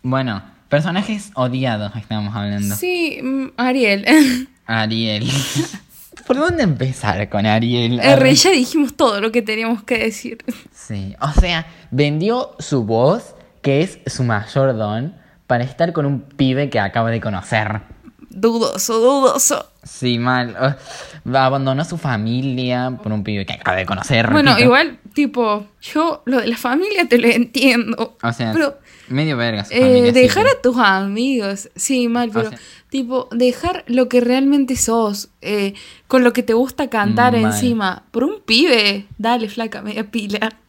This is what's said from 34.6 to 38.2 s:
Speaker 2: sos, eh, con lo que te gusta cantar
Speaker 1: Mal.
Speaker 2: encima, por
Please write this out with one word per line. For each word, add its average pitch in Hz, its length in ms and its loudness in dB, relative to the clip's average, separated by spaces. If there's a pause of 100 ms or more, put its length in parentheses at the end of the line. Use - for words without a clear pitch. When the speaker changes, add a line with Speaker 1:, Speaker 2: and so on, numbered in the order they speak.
Speaker 2:
sos, 214 500 0 (140)
eh, 202 320 -4 (340)
con 262 160 4
lo 240 80 6
que 240 120 -2
te 226 100 0
gusta 254 360 0
cantar 226 440 2
Speaker 1:
Mal. 226 180 2
Speaker 2:
encima, 208 600 -2
por 233 120 -2